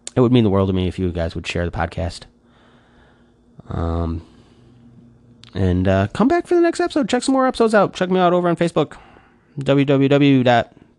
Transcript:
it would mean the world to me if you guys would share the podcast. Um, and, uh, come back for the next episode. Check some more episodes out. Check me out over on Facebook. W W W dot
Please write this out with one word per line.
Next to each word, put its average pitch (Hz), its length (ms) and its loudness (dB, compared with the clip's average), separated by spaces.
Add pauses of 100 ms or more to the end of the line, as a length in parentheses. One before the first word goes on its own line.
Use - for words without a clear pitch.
(160)
it 131 40 2
would 120 120 4
mean 123 100 4
the 104 80 2
world 95 180 2
to 98 40 -2
me 92 160 -2
if 85 100 -8
you 90 140 -2
guys 82 240 -6
would 80 100 -10
share 87 180 -4
the 85 60 -4
podcast. 82 520 -8 (1500)
Um, 82 580 -6 (1300)
and, 92 320 0
uh, 98 220 0
come - 180 -2
back 339 220 -2
for 359 80 0
the 339 40 4
next 339 200 0
episode. 320 280 -2
Check 247 140 -2
some 269 120 -2
more 262 120 0
episodes 226 260 0
out. 196 220 2
Check 180 160 -4
me 185 80 0
out 175 140 4
over 180 160 0
on 165 80 0
Facebook. 165 400 -2 (600)
W 139 260 2
W 139 240 2
W 139 340 4
dot 120 300 2 (260)